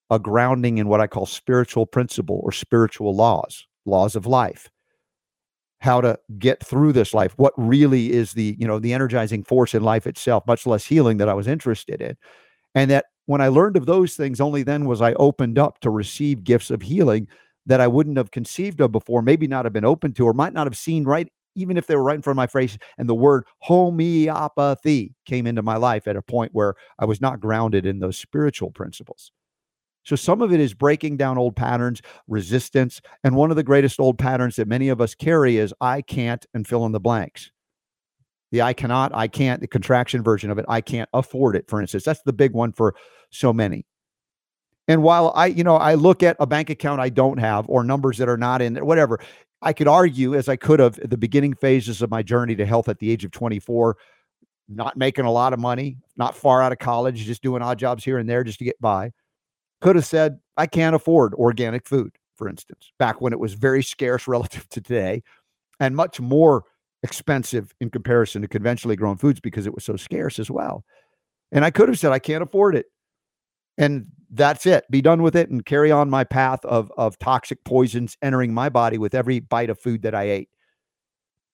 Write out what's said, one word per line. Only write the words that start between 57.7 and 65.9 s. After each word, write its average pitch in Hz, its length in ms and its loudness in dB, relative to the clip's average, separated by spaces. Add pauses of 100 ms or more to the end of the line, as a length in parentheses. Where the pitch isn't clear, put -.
jobs 123 240 -4
here 131 140 -4
and 117 100 -4
there 120 160 0
just 110 160 -8
to 120 60 -12
get - 160 -6
by, 104 320 -2 (640)
could 180 160 4
have 160 100 2
said, 156 340 0 (180)
"I 160 100 0
can't 160 280 0
afford 147 400 4
organic 120 520 -2
food," 131 240 -2 (240)
for 107 140 -10
instance, - 500 -20
back 117 220 -2
when 123 100 -2
it 117 80 -6
was 107 140 -6
very 135 300 0
scarce 127 440 -6
<laughs> - 0 -
relative 120 420 -6
to - 120 -12
today 110 420 -4 (560)
and 135 160 -2